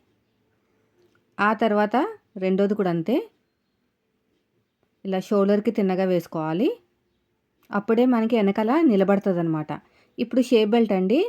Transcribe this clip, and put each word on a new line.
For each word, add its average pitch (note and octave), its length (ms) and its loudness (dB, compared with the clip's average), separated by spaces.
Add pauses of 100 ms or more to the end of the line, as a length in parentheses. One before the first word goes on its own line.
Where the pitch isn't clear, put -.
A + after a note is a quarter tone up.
(1400)
ఆ G3+ 160 0
తర్వాత G#3 420 0 (400)
రెండోది F#3+ 380 0
కూడా F#3+ 160 -2
అంతే, E3+ 260 -2 (1900)
ఇలా F#3+ 160 -4
షోల్డర్‌కి G#3 520 0
తిన్నగా F#3+ 320 0
వేసుకోవాలి. E3+ 640 -2 (1040)
అప్పుడే A3+ 360 0
మనకి A#3 300 0
వెనకాల A3 360 0 (100)
నిలబడుతుందన్నమాట. F#3 880 2 (480)
ఇప్పుడు A#3 240 -2
షేప్ A3 280 2
బెల్ట్ A3+ 220 2
అండి, F#3+ 260 0 (100)